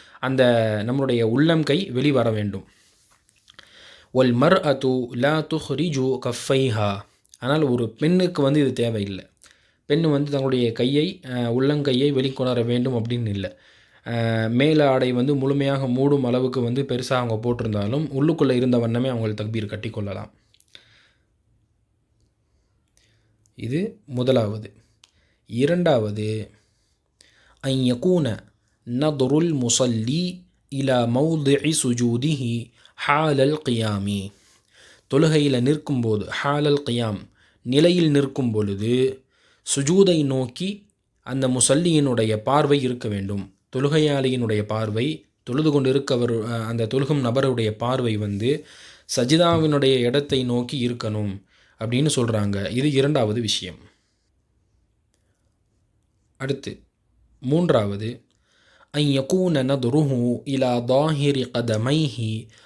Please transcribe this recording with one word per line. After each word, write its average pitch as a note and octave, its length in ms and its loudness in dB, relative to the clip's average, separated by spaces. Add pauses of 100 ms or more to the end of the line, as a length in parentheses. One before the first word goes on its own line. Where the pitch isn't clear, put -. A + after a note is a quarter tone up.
(200)
அந்த A#2+ 640 2
நம்மளுடைய B2+ 360 0
உள்ளம் D3+ 400 2
கை D3+ 280 0
வெளிவர B2+ 400 2
வேண்டும். G#2 340 -4 (1500)
وَالْمَرْأَةُ C3 1000 2
لَا D3 420 0
تُخْرِجُ C3+ 720 -2
كَفَّيْهَا. A2+ 720 0 (380)
ஆனால் D3 240 0
ஒரு B2 280 0
பெண்ணுக்கு F3 520 0
வந்து C#3+ 180 2
இது C3+ 120 2
தேவையில்லை. G#2 540 -4 (600)
பெண் D3 140 2
வந்து D3 300 0
தங்களுடைய C3 420 0
கையை, C#3+ 520 0
அ, C3 60 -14
உள்ளங்கையை C3 840 0
வெளிக்கொணர C3 520 0
வேண்டும் B2 300 0
அப்படின்னு A#2 320 -4
இல்லை. G2 300 -6 (500)
அ, A#2 60 -8 (400)
மேலாடை C3 600 4
வந்து B2+ 220 0
முழுமையாக C#3 520 0
மூடும் C3+ 340 2
அளவுக்கு B2 400 0
வந்து B2 220 0
பெருசா B2 300 -4
அவங்க A#2+ 380 0
போட்டிருந்தாலும் A#2 580 -2 (120)
உள்ளுக்குள்ள D3+ 320 2
இருந்த B2 260 2
வண்ணமே A#2 300 0
அவங்க A2 360 -4
தக்பீர் G#2+ 220 -4
கட்டிக்கொள்ளலாம். G#2 640 -8 (3250)
இது D3+ 520 -6
முதலாவது. A#2+ 640 0 (720)
இரண்டாவது, A2+ 1040 0 (1160)
أن C3+ 60 0
يكون C3 640 0 (500)
نظر C#3 520 0
المصلي C3+ 1040 0 (340)
إلى C3 320 2
موضع C#3 640 2 (120)
سجوده A#2+ 840 -2 (280)
حال D3 460 2
القيام. G#2+ 880 -2 (840)
தொழுகையில D3 460 2
நிற்கும்போது, A#2+ 680 0 (160)
ஹாலல் C#3+ 460 0
கியாம், A2+ 280 -2 (440)
நிலையில் D#3+ 480 4
நிற்கும் C#3 400 0
பொழுது A2 720 0 (560)
சுஜூதை E3 480 4
நோக்கி C3 640 -6 (340)
அந்த C3 280 -2
முசல்லியினுடைய C3 880 2
பார்வை C#3 460 2
இருக்க B2 260 -4
வேண்டும். G2 460 -6 (220)
தொழுகையாளியினுடைய C3 840 0
பார்வை, A2 600 -4 (180)
தொழுது D3 280 -2
கொண்டு C3 220 2
இருக்கவர், A#2+ 580 -2
அ, A#2 140 -4
அந்த A2+ 220 -2
தொழுகும் C3+ 380 0
நபருடைய A#2+ 460 0
பார்வை A#2+ 460 -2
வந்து G#2+ 500 -2 (500)
சஜிதாவினுடைய D3 800 4
இடத்தை C3 480 0
நோக்கி A#2+ 440 -2
இருக்கணும் G#2+ 540 -4 (360)
அப்படின்னு B2 380 0
சொல்றாங்க. G#2 540 0
இது C3+ 220 0
இரண்டாவது C3 480 2
விஷயம். G2 380 -6 (2500)
அடுத்து - 440 -8 (600)
மூன்றாவது, A#2+ 840 0 (720)
أن D3+ 60 2
يكون C#3+ 640 0
نظره B2+ 800 0
إلى B2+ 400 0
ظاهر C#3 640 2
قدميه A#2 960 -2 (200)